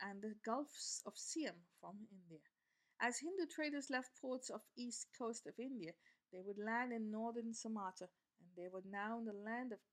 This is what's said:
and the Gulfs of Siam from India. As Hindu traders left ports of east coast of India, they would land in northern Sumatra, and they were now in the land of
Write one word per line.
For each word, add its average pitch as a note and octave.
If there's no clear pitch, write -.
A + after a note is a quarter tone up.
and G3
the G#3+
Gulfs -
of G3+
Siam B3+
from F3+
India. F3
As A#3+
Hindu F4
traders C#4+
left B3+
ports B3+
of A3
east A#3+
coast A3+
of D3
India, A#3
they F#3
would G3
land A#3
in A3
northern A3+
Sumatra, G3+
and F3
they F3
were F#3
now G#3
in A3+
the G#3+
land A3+
of G3